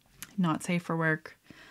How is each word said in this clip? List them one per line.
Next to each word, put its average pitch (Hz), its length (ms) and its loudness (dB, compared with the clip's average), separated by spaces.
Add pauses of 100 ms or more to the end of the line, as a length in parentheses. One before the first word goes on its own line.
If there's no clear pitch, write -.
(380)
not 170 260 2
safe 175 200 -2
for 165 140 -4
work, 160 400 0 (340)